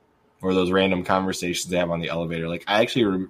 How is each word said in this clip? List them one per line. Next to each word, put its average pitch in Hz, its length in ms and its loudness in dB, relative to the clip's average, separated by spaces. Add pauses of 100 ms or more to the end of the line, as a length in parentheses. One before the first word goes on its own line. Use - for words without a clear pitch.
(420)
Or 92 120 0
those 92 160 2
random 95 320 2
conversations 92 680 -2
they 90 80 0
have 87 120 0
on 85 100 -2
the 80 100 -4
elevator. 82 360 -4
Like, 85 220 -6
I 104 140 6
actually 120 240 2
re-, 95 240 0